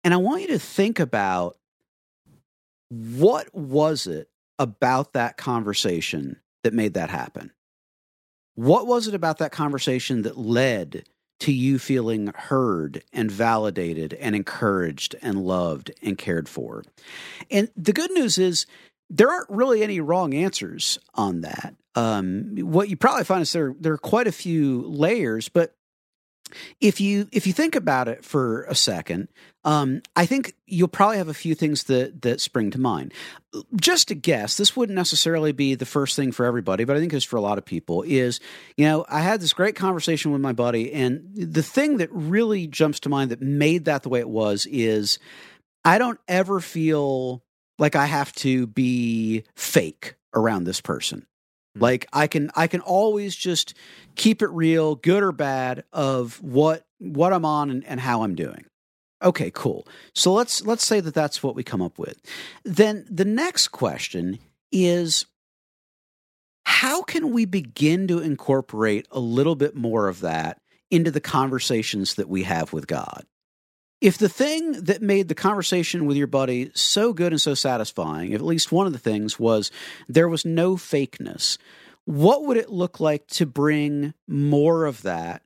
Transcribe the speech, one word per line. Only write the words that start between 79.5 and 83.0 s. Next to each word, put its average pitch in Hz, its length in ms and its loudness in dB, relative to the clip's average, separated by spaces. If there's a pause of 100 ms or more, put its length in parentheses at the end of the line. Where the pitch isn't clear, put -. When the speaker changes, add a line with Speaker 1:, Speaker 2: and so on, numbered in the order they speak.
Speaker 1:
there 165 220 4
was 165 160 -4
no 170 320 2
fakeness, - 800 -4 (480)
what 185 400 4
would 269 100 2
it 226 160 0
look 180 300 -4